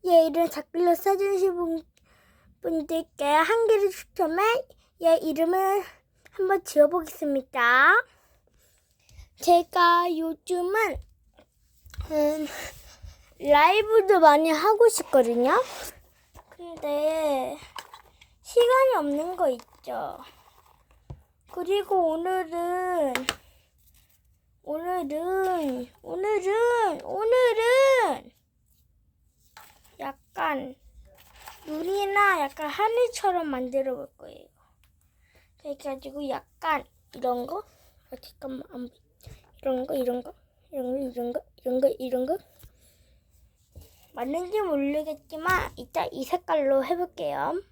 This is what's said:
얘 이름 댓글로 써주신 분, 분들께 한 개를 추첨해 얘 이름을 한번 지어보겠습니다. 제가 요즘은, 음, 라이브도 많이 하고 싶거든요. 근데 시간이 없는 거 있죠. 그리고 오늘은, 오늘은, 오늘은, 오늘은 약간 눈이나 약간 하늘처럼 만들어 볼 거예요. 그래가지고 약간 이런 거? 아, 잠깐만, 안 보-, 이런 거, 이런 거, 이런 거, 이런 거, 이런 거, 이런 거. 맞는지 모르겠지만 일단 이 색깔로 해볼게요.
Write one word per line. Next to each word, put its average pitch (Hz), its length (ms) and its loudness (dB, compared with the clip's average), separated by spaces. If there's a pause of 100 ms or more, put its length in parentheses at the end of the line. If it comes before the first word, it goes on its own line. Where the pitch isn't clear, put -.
얘 330 220 6
이름 330 200 0
댓글로 339 480 0
써주신 392 600 0
분, 330 280 -4 (800)
분들께 320 640 -6
한 320 420 2
개를 403 220 2
추첨해 349 520 -4 (640)
얘 330 140 6
이름을 359 680 0 (480)
한번 381 320 -2
지어보겠습니다. 285 1300 2 (1500)
제가 349 680 4 (100)
요즘은, 359 800 -4 (1120)
음, 302 360 0 (920)
라이브도 381 840 6
많이 311 280 8
하고 415 380 4
싶거든요. 254 760 2 (880)
근데 294 1080 -4 (840)
시간이 508 540 4
없는 302 400 -2
거 339 140 0
있죠. - 680 -8 (1300)
그리고 359 640 -2
오늘은, 349 1000 -4 (1500)
오늘은, 330 1300 -4 (120)
오늘은, 415 1000 -2
오늘은 480 1400 2 (1600)
약간 269 760 -6 (920)
눈이나 392 720 0
약간 294 300 -6
하늘처럼 415 800 0
만들어 262 460 -4
볼 - 120 -14 (100)
거예요. - 300 -20 (1120)
그래가지고 277 720 -10
약간 - 560 -6 (280)
이런 247 320 -4
거? 349 160 -8 (500)
아, 254 100 -14
잠깐만, - 500 -14
안 247 160 -12
보-, - 60 -20 (680)
이런 262 240 -4
거, - 80 -8
이런 247 300 -4
거, 294 100 -18 (380)
이런 254 220 -6
거, 269 180 -6
이런 240 220 -8
거, - 80 -6 (160)
이런 254 240 -2
거, 277 60 4 (120)
이런 254 260 -4
거. 330 120 -2 (1800)
맞는지 349 480 -4
모르겠지만 311 1120 -4
일단 - 380 -6
이 269 100 -8
색깔로 277 600 0
해볼게요. 349 760 -4 (100)